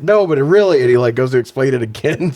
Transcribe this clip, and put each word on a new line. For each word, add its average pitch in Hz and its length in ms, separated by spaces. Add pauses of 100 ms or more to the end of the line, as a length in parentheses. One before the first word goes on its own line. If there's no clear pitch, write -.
No, 202 240
but 156 120
it 135 60
really, 180 360
and 123 100
he, 123 60
like, 123 180
goes 127 180
to 131 60
explain 131 360
it 123 80
again. 143 500
<laughs> - 40